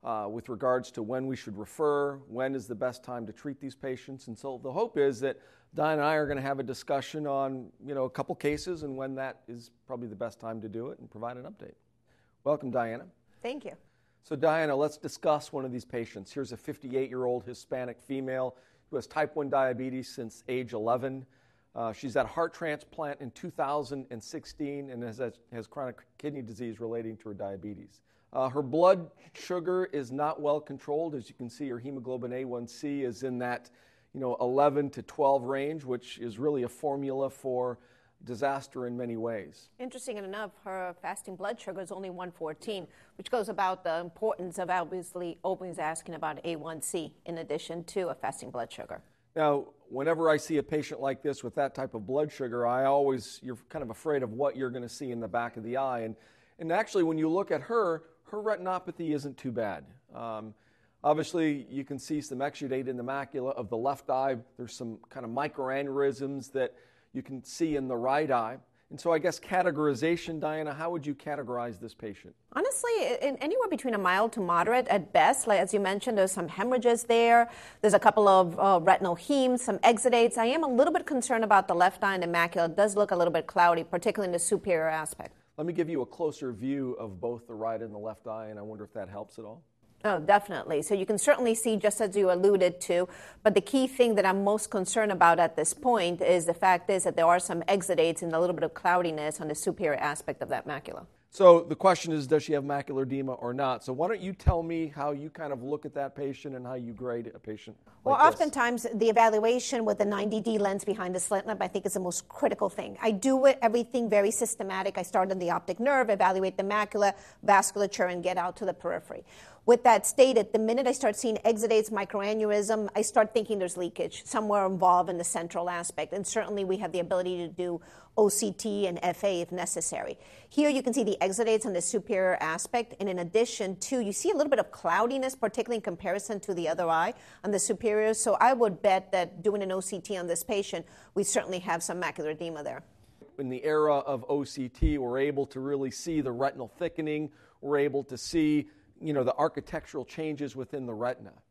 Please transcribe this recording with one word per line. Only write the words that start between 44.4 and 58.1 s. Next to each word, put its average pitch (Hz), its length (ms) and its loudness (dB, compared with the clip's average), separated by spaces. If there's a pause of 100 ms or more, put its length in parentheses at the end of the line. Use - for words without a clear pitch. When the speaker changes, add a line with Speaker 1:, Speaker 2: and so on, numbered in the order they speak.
Speaker 2:
of 175 100 -4
obviously 175 760 -6
always 180 340 -4
asking 160 380 -6
about 156 300 -6
A 165 100 -4
one 156 260 -10
C 156 320 -6 (120)
in 170 140 -8
addition 165 440 -6
to 180 240 -4
a - 80 -6
fasting - 340 -8
blood 117 220 -8
sugar. - 300 -14 (340)
Speaker 1:
Now, 147 300 2 (240)
whenever 160 400 0
I 156 80 6
see 151 220 -2
a 139 40 -2
patient 147 380 -4
like 135 200 -4
this 143 220 -4
with 117 120 -8
that 139 200 -2
type 135 180 -8
of 107 140 -10
blood 147 240 -2
sugar, 120 340 -4
I 127 200 2
always, 139 580 2
you're 127 140 -10 (100)
kind 151 160 -10
of 117 60 -10
afraid 139 340 -2
of 107 80 -6
what 135 240 -2
you're 131 140 -4
gonna 120 180 -10
see 127 240 -10
in 117 80 -6
the 113 80 -8
back 120 300 -4
of 113 60 -12
the 120 120 -6
eye. 131 240 -2
And, 110 160 -8 (420)
and 165 140 -6
actually, 196 320 0
when 160 140 0
you 156 100 0
look 180 240 0
at 156 120 0
her, 190 400 0 (280)